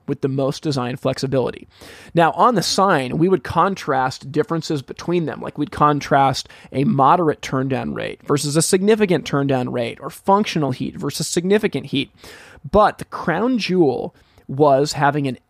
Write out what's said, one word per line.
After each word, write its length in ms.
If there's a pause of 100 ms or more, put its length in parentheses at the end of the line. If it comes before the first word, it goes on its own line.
with 140
the 80
most 340
design 340
flexibility." 720 (480)
Now, 180
on 220
the 80
sign, 560
we 100
would 140
contrast 880
differences 500
between 460
them. 140
Like, 180
we'd 140
contrast 760 (240)
a 120
moderate 580
turn-down 500
rate 300
versus 340
a 60
significant 640
turn-down 460
rate, 280
or 80
functional 640
heat 260
versus 300
significant 600
heat. 260 (580)
But 280
the 80
crown 520
jewel 560 (320)
was 460
having 340
an 120 (120)